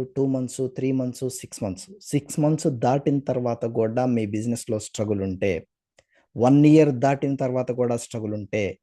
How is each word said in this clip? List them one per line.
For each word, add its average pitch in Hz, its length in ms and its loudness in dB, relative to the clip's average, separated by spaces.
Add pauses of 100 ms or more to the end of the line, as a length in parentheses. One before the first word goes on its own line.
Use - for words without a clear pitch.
(120)
టూ 135 140 0
మంత్స్, 131 360 -4 (120)
త్రీ 131 180 -2
మంత్స్, 127 380 -4
సిక్స్ - 320 -14
మంత్స్, 92 240 -6 (160)
సిక్స్ - 380 -4
మంత్స్ 151 280 0 (140)
దాటిన 139 380 2
తర్వాత 123 440 -2 (140)
కూడా 113 280 0
మీ 117 200 0
బిజినెస్‌లో 110 520 -4
స్ట్రగుల్ 101 440 -4
ఉంటే, 95 300 0 (840)
వన్ 131 300 6
ఇయర్ 151 320 8
దాటిన 139 380 0
తర్వాత 127 360 -2
కూడా 120 240 0
స్ట్రగుల్ 107 380 -8
ఉంటే 107 300 -4 (180)